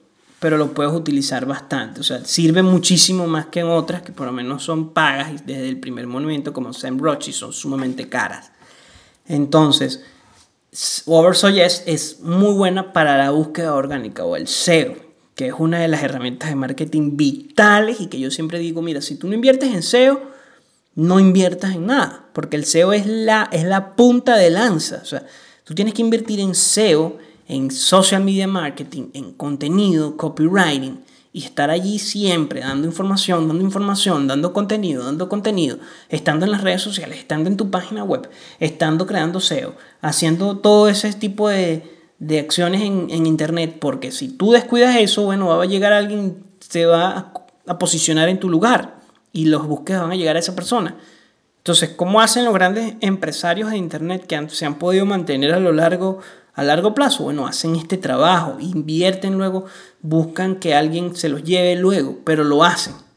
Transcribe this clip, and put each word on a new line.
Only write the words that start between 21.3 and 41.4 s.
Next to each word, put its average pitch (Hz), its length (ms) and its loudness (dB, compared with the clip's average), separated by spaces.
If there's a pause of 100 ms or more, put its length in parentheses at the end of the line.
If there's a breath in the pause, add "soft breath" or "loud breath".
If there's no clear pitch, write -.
en 170 120 -4
nada, 240 440 -2
porque 151 240 -6
el 151 80 -2
seo 170 300 4
es 208 120 2
la, 214 460 0
es 165 140 0
la 190 320 -2
punta 247 400 6
de 180 120 6
lanza. 185 520 0
O - 40 -18
sea, 131 200 -10 (400 loud breath)
tú 156 100 -12
tienes 208 180 -2
que 220 80 -2
invertir 220 380 0
en 190 160 0
seo, 170 600 2 (320 loud breath)
en 135 200 -4
social 190 540 4
media 196 240 0
marketing, 147 640 -6
en 120 200 -14
contenido, 151 800 0
copywriting, 151 880 0 (300 soft breath)
y 151 100 -12
estar 143 260 -2
allí 185 300 0
siempre 175 640 -2
dando 135 260 -4
información, 185 640 0
dando 160 120 0
información, 196 640 0
dando 143 280 -2
contenido, 196 500 -2
dando 151 240 -4
contenido, 196 520 -2 (280 loud breath)
estando 156 380 -2
en 208 80 2
las 202 100 -2
redes 190 180 0
sociales, 180 380 -10
estando 156 300 -4
en 202 80 0
tu 202 120 -2
página 196 360 -6
web, 156 240 -4 (320 loud breath)
estando 160 440 0
creando 185 360 -4
seo, 131 340 -4 (240 loud breath)
haciendo 170 600 0
todo 208 280 6
ese 208 240 0
tipo 208 380 -2